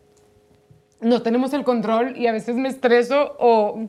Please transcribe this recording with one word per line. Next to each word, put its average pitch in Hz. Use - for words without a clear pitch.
no 233
tenemos 247
el 285
control 233
y 233
a 226
veces 220
me 262
estreso 247
o 220